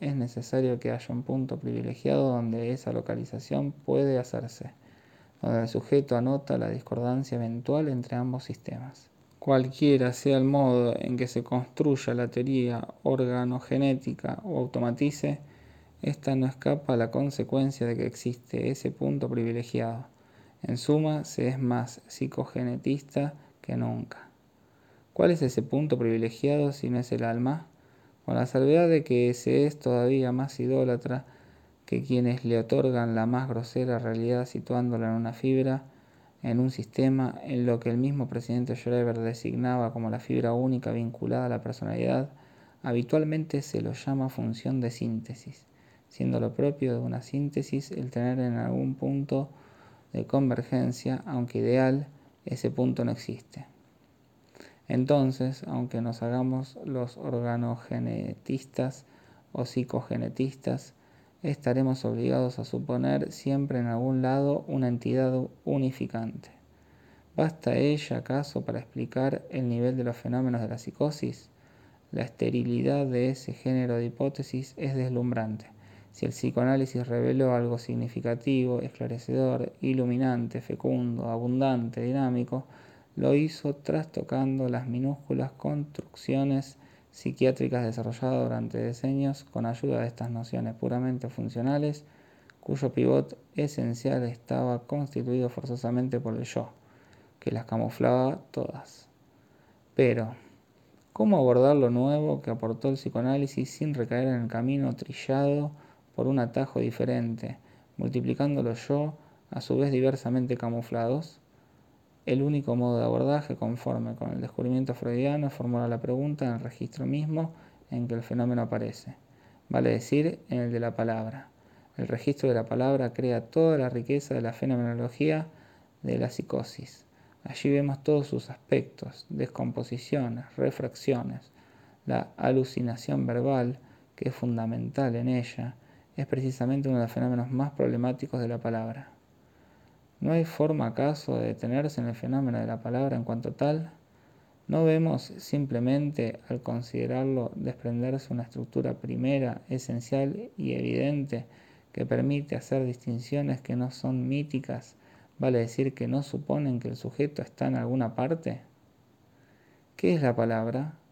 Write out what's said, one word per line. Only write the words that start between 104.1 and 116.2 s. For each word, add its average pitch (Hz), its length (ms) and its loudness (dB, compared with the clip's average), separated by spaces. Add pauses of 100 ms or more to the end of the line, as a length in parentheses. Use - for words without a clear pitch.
en 123 160 0
el 113 40 -2
camino 127 480 0
trillado 143 760 0 (440)
por 123 100 0
un 131 140 4
atajo 123 400 0
diferente, 120 800 -2 (380)
multiplicando 127 680 0
los 117 240 -4
yo, 147 320 0 (320)
a 135 100 -8
su 123 160 0
vez 139 140 2
diversamente 127 680 2
camuflados? 117 800 -2 (840)
El 131 160 4
único 139 360 2
modo 123 220 4
de 117 40 2
abordaje 127 540 2
conforme 117 580 -2
con - 160 -6
el - 80 -4
descubrimiento 127 560 -2
freudiano 139 520 0
es 131 60 -4
formular 120 360 -2
la 117 100 -2
pregunta 139 460 -2